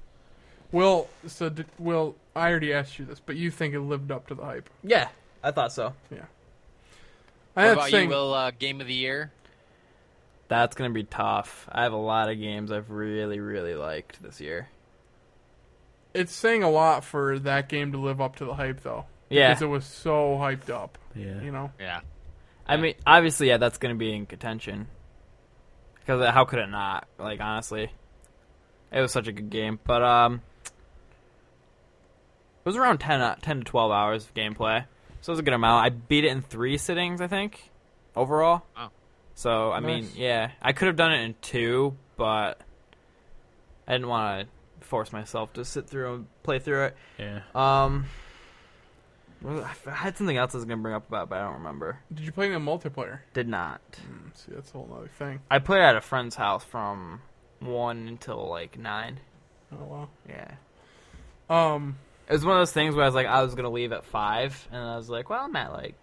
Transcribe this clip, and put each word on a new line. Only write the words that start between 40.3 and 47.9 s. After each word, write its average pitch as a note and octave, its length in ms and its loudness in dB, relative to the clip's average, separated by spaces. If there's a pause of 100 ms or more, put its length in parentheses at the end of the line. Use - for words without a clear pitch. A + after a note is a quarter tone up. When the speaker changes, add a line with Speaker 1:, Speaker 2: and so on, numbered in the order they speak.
Speaker 2:
I C3+ 120 2
could F#3 140 2
have E3+ 80 2
done E3 180 4
it B2+ 100 2
in A2+ 180 -6
two, B2+ 540 0 (220)
but A2 420 0 (1300)
I B2+ 60 0
didn't B2+ 160 -2
wanna G#2 360 -2 (360)
force A2 300 -4
myself G#2+ 420 -8
to A#2+ 120 -10
sit - 220 -10
through B2+ 260 -8
and - 300 -16
play C3+ 160 -2
through C#3 260 0
it. C3+ 120 -4 (200)
Speaker 4:
Yeah. G#2 240 -10 (140)
Speaker 2:
Um, C3+ 500 2 (1400)